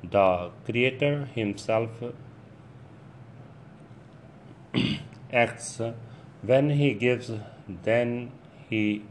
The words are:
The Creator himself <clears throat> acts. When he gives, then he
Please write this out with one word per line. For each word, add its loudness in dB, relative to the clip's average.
The 4
Creator 0
himself 0
<clears throat> 2
acts. 0
When 4
he 4
gives, 0
then 0
he 0